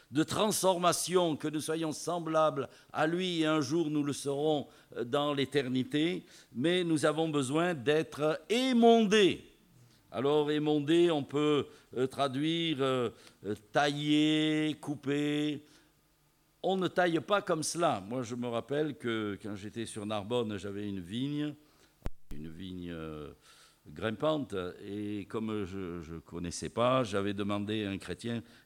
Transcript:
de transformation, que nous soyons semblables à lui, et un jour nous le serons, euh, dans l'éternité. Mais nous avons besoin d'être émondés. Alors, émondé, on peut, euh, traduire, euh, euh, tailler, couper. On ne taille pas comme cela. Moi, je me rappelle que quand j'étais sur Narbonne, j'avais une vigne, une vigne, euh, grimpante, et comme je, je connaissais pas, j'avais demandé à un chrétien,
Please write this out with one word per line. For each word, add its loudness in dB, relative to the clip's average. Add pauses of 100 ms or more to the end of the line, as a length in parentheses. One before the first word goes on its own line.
(120)
de 2
transformation, 2
que -6
nous -4
soyons -4
semblables 0 (240)
à 2
lui, 0
et 4
un 2
jour 0
nous 0
le 0
serons, 0 (300)
euh, -4
dans 0
l'éternité. 0 (280)
Mais 2
nous 2
avons 2
besoin 2
d'être 0
émondés. 6 (680)
Alors, 2
émondé, 4
on 2
peut, 2 (300)
euh, 2
traduire, 0
euh, 2 (360)
euh, -2 (160)
tailler, 2
couper. -2 (960)
On 0
ne 0
taille 2
pas 0
comme -2
cela. 0
Moi, -4
je -6
me -4
rappelle -2
que -2
quand -8
j'étais -10
sur -10
Narbonne, -2
j'avais -8
une -6
vigne, -4 (800)
une -8
vigne, -10
euh, -10 (540)
grimpante, -4 (280)
et -8
comme -4
je, -8
je -12
connaissais -8
pas, 2
j'avais -2
demandé -4
à -4
un -6
chrétien, -8 (240)